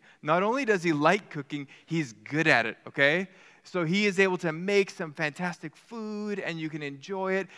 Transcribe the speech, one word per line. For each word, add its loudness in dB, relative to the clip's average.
Not 2
only 0
does 2
he 4
like 4
cooking, -8
he's -2
good -2
at 6
it, -6
okay? 2
So -2
he 2
is 0
able 4
to -2
make 0
some -10
fantastic -6
food, -8
and -6
you -4
can -10
enjoy -4
it. -2